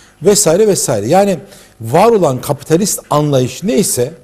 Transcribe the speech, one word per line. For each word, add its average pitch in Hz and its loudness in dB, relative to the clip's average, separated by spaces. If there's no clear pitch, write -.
Vesaire 185 2
vesaire. 123 -2
Yani 185 2
var 160 2
olan 156 0
kapitalist 160 -2
anlayış 143 0
neyse 175 -2